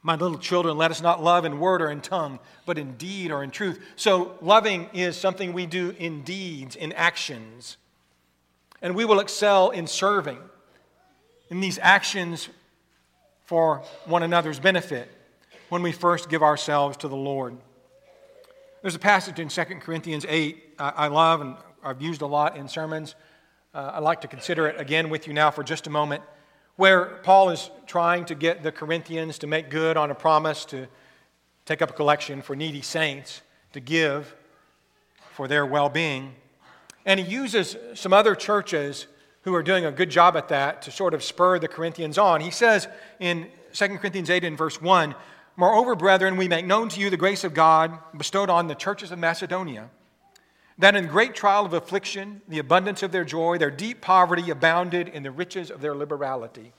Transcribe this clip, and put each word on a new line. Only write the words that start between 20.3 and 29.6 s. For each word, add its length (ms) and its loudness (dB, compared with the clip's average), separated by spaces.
I, 100 -4
I 200 -2
love 320 4
and 160 -10
I've 180 -10
used 220 -6
a 20 -6
lot 320 -2
in 100 -14
sermons. 460 -8
Uh, 220 -10
I'd 60 -6
like 220 0
to 60 -14
consider 380 -4
it 160 -4
again 300 -2
with 160 -8
you 60 -10
now 180 4
for 120 -8
just 220 -8
a 60 -10
moment, 320 -4
where 440 4
Paul 300 6
is 180 -8
trying 400 0
to 80 -8
get 300 -2
the 80 -4
Corinthians 680 -6
to 80 -10
make 220 -2